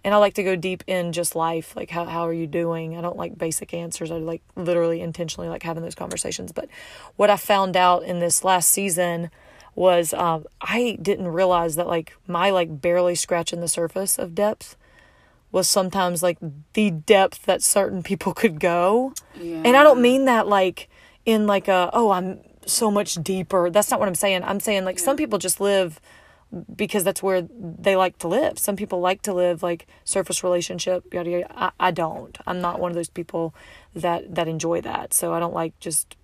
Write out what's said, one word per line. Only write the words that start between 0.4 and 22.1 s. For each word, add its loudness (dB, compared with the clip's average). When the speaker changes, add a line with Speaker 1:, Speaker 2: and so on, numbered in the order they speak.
Speaker 1:
go 2
deep -6
in -2
just -4
life. -4
Like, -10
how, -4
how -4
are -2
you -4
doing? -4
I -12
don't -6
like -10
basic -6
answers. -8
I, -6
like, -8
literally 0
intentionally -8
like -10
having -6
those -12
conversations. -8
But -8
what 4
I 6
found 2
out 6
in -4
this 0
last 4
season 0
was, 4
um, 0
I -2
didn't -2
realize 2
that, -2
like, -4
my, 2
like, 0
barely 2
scratching -2
the -4
surface -2
of -6
depth -2
was 2
sometimes, 0
like, 2
the 2
depth 0
that 0
certain 0
people -4
could 0
go. 2
Speaker 2:
Yeah. -8
Speaker 1:
And 8
I 10
don't 10
mean 6
that, 4
like, 2
in, 2
like, 2
a, 2
"Oh, 4